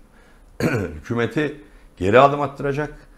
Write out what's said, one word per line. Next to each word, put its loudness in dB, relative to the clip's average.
<clears throat> -2
hükümeti -4
geri 4
adım 4
attıracak -6